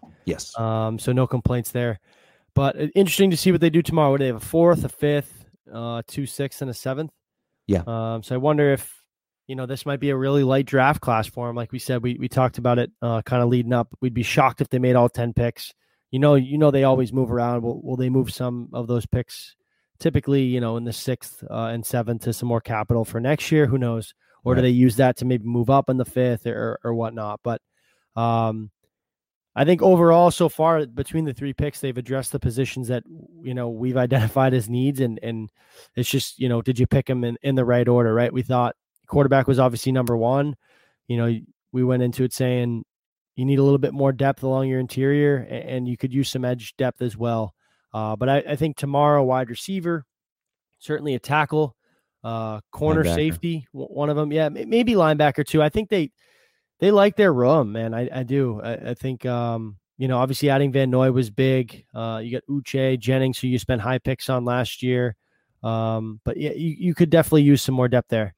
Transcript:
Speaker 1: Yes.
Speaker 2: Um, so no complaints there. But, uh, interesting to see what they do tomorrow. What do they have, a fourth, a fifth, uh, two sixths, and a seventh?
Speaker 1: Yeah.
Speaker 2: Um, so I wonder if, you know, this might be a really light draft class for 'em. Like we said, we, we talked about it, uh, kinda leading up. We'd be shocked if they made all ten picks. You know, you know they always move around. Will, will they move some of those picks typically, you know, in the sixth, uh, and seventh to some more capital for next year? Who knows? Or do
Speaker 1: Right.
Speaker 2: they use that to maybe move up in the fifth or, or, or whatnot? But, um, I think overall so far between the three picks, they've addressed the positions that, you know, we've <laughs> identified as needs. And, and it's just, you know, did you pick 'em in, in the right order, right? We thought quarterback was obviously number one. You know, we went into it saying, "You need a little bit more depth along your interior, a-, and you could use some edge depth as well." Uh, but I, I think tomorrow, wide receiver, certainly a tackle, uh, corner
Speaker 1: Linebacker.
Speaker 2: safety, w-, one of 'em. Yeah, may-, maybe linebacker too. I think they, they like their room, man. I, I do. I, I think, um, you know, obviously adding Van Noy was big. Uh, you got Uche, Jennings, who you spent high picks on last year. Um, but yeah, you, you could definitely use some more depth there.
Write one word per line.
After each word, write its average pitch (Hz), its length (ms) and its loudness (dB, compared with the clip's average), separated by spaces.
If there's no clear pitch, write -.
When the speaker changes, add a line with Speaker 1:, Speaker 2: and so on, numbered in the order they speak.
Speaker 1:
Yes. - 320 -8
Speaker 2:
Um, 110 420 -4
so - 120 -4
no 127 160 2
complaints 123 440 -2
there. 120 280 -4
But, 139 240 0
uh, 147 160 -4
interesting 196 360 4
to 160 60 0
see - 140 2
what 160 100 4
they 165 80 4
do 160 120 2
tomorrow. 156 300 2
What 139 80 2
do 139 40 0
they 135 40 0
have, 120 100 -2
a - 80 -12
fourth, 165 400 4
a 123 40 -4
fifth, - 560 -4
uh, 117 360 -8
two 143 180 -8
sixths, - 360 -8
and 135 100 -8
a - 20 -8
seventh? 135 380 -8
Speaker 1:
Yeah. 92 180 0
Speaker 2:
Um, 113 380 -6
so - 100 -8
I 127 40 -2
wonder 147 340 2
if, - 220 -4
you 131 80 -10
know, 131 100 -8
this 127 200 -10
might 139 140 -4
be 143 100 -2
a 135 80 0
really 139 260 2
light 135 220 2
draft 135 360 2
class 110 260 0
for 120 200 -10
'em. 117 80 -8
Like 120 160 -8
we 127 80 -10
said, 123 240 -4
we, 120 160 -2
we 127 80 -6
talked 127 300 0
about 120 220 2
it, 123 120 -2
uh, 117 200 -2
kinda 123 240 0
leading 120 260 2
up. 120 300 -2
We'd 127 120 -2
be 113 100 -2
shocked 131 380 2
if 135 80 -4
they 127 100 0
made 127 160 4
all 123 140 6
ten 120 240 -4
picks. - 400 -4
You 131 80 -2
know, 147 160 6
you 135 220 2
know 151 140 6
they 135 120 2
always 131 300 2
move 127 180 0
around. 120 300 -2
Will, 120 200 -6
will 127 160 -8
they 127 120 -2
move 127 240 0
some 123 400 -6
of 117 140 -8
those 120 180 -2
picks - 500 -8
typically, 139 440 2
you 127 160 0
know, 117 180 -2
in 117 60 -6
the 117 100 -6
sixth, - 560 -8
uh, 113 180 -6
and 117 180 -6
seventh 117 380 -4
to 117 100 -2
some 123 160 -6
more 117 100 2
capital 113 460 -2
for 117 160 -8
next 143 280 -2
year? 151 180 4
Who 127 100 2
knows? 117 360 -4
Or 123 100 2
do 127 60 2
Speaker 1:
Right. 127 40 4
Speaker 2:
they 127 60 6
use 123 280 6
that 127 200 4
to - 80 -4
maybe 123 200 -2
move 120 240 0
up 135 200 4
in 135 60 2
the 127 100 -2
fifth 123 400 0
or, 113 380 -4
or, 120 60 -4
or 117 40 -2
whatnot? 113 480 -6
But, 117 200 -6
um, 113 520 0
I 131 100 2
think 165 160 4
overall 175 480 8
so 165 200 2
far 160 360 2
between 139 380 -6
the 147 100 -4
three 139 200 -8
picks, 147 260 -4
they've 131 180 -6
addressed 127 360 -6
the 139 60 -4
positions 123 500 -4
that, 123 140 -2
you 127 120 -8
know, 123 160 -4
we've 120 280 -2
<laughs> 127 80 4
identified 127 480 2
as 117 160 0
needs. 131 300 0
And, 117 240 -2
and 110 260 -8
it's 120 140 -2
just, - 280 -4
you 127 120 -2
know, 117 120 0
did 123 180 -2
you 123 60 4
pick - 240 2
'em 123 140 -2
in, 117 180 -4
in 139 140 0
the 131 100 2
right 120 220 2
order, 120 260 4
right? 120 200 2
We 127 100 -2
thought 123 320 0
quarterback 139 400 4
was 131 100 2
obviously 127 360 2
number 120 240 0
one. 135 360 0
You 120 100 -2
know, 117 220 0
we 127 120 0
went 127 200 2
into 123 220 -2
it 123 80 -4
saying, 123 500 -2
"You 127 80 -2
need 139 120 2
a 139 60 4
little 139 140 6
bit 135 160 0
more 139 180 0
depth 135 320 -2
along 135 240 -2
your 131 140 -2
interior, 139 680 0
a-, - 40 -14
and 127 340 -8
you 123 100 -4
could 127 160 -6
use 135 160 0
some 127 160 -6
edge 123 320 -6
depth 127 240 -4
as 117 140 -4
well." 113 400 -4
Uh, 110 240 -4
but 123 100 -2
I, 139 100 4
I 147 80 -4
think 156 180 -4
tomorrow, 143 480 2
wide 127 260 -2
receiver, 170 560 -6
certainly 147 360 -4
a 120 40 -4
tackle, 151 560 0
uh, 110 360 -8
corner 156 320 0
Speaker 1:
Linebacker. - 120 2
Speaker 2:
safety, 160 580 -4
w-, 135 140 -12
one 143 220 -4
of 147 80 0
'em. 151 140 -2
Yeah, 156 180 0
may-, - 160 -8
maybe 233 280 2
linebacker 156 520 4
too. 156 180 2
I 151 60 2
think 214 200 -4
they, 170 220 0
they 190 120 4
like 208 240 6
their 196 180 4
room, 123 380 2
man. 113 220 -6
I, 120 200 -4
I 131 100 -6
do. 123 380 -2
I, 117 280 -8
I 123 40 -4
think, 131 320 -8
um, 117 520 -6
you 131 100 -4
know, 127 100 0
obviously 131 320 0
adding 139 220 2
Van 135 180 2
Noy 131 220 4
was 123 180 0
big. 131 560 -2
Uh, 113 280 -8
you 117 80 -10
got 123 180 -6
Uche, 135 500 -2
Jennings, 131 400 0
who 131 80 -4
you 127 100 0
spent 120 240 -2
high 127 180 -2
picks - 300 -6
on 123 160 -2
last 123 380 -4
year. 123 320 0
Um, 110 600 -4
but - 140 -4
yeah, 151 140 -6
you, 160 260 -6
you 180 160 -2
could 165 160 4
definitely 156 340 6
use 143 180 6
some 135 120 -2
more 127 140 2
depth 120 220 0
there. 107 280 -2